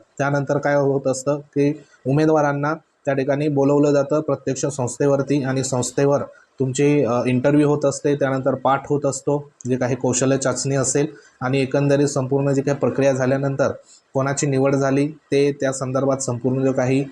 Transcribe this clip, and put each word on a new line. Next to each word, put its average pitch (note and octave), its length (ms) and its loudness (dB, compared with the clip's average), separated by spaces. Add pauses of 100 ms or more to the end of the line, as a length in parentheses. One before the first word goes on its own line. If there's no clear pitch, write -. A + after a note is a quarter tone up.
(180)
त्यानंतर C#3+ 400 0
काय C#3+ 180 0
होत C#3 320 0
असतं C3+ 300 -2
की C#3+ 440 -2 (260)
उमेदवारांना D3 640 2 (320)
त्या C#3 80 0
ठिकाणी C#3 340 0
बोलवलं C#3+ 440 4
जातं C#3+ 300 2
प्रत्यक्ष C#3 440 -4
संस्थेवरती C#3 760 0
आणि C3 200 -2
संस्थेवर C#3 580 0 (380)
तुमची, C#3+ 440 2
अ, A#2 220 0
इंटरव्ह्यू C#3+ 440 2
होत D3 160 0
असते, C#3+ 300 0
त्यानंतर C3+ 400 -2
पाठ C3+ 340 0
होत C#3+ 160 0
असतो, C#3+ 460 -4 (160)
जे B2+ 80 0
काही B2+ 200 -2
कौशल्य C3 420 0
चाचणी C3 380 -2
असेल C#3 320 0 (340)
आणि C3 200 -2
एकंदरीत C#3 460 2
संपूर्ण C#3 460 0
जी C3+ 80 0
काही C#3+ 160 -2
प्रक्रिया C#3 360 0
झाल्यानंतर C3+ 580 0 (420)
कोणाची C#3 340 -2
निवड C#3 280 2
झाली C#3 320 2
ते C#3+ 440 0
त्या C#3 200 -2
संदर्भात C3 460 -2
संपूर्ण C3 480 -2
जो C3+ 60 2
काही, C3 400 0